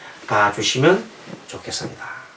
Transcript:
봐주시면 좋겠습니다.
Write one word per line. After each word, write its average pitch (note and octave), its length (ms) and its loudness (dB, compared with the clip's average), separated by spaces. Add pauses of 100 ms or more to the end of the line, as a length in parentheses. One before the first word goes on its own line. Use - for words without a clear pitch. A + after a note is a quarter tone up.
(260)
봐주시면 C3 760 4 (440)
좋겠습니다. - 600 -8 (280)